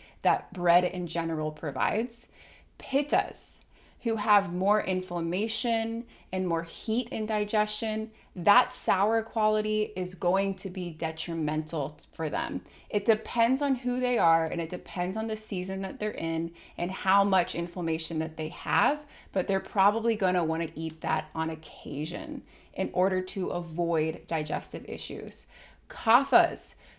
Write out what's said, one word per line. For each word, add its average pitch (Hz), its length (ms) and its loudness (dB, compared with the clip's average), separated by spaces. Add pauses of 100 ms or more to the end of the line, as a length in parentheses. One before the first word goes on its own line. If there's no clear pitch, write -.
(220)
that - 300 2
bread 175 320 6
in 180 220 -2
general 160 440 -2
provides. - 800 -2 (500)
Pittas - 840 -2 (420)
who 226 140 0
have 208 360 4
more 196 280 2
inflammation 220 1200 -2 (280)
and 190 160 0
more 165 140 0
heat 226 480 -4
in 214 160 -4
digestion, 214 840 -2 (240)
that 202 380 6
sour 214 500 2
quality 214 720 2
is 180 200 -4
going 190 400 2
to 190 160 -8
be 180 200 -6
detrimental 156 1080 -2 (140)
for 160 180 -4
them. 87 320 -2 (260)
It 202 160 0
depends 233 560 2
on 277 140 0
who 247 260 -2
they 247 160 0
are, 165 300 4
and 170 140 -2
it 165 100 -4
depends 180 480 -4
on 220 80 -4
the 220 100 -4
season 190 460 -4
that - 180 -6
they're 214 120 -2
in 165 400 -2 (260)
and 185 120 -2
how 196 340 2
much 185 300 2
inflammation 165 680 -2
that 156 180 -6
they 156 100 -4
have, 202 560 0 (280)
but 180 140 0
they're - 140 0
probably 214 560 2
gonna 180 280 2
wanna 160 300 -2
eat 160 280 -6
that 156 320 -2
on 160 160 -2
occasion 156 920 -8 (300)
in 190 220 -2
order 185 260 2
to 185 280 -4
avoid 165 800 -2
digestive 156 600 -4
issues. - 560 -8 (460)
Kaphas, - 840 4 (240)